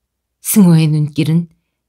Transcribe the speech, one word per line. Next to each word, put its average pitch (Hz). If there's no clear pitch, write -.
승호의 170
눈길은 156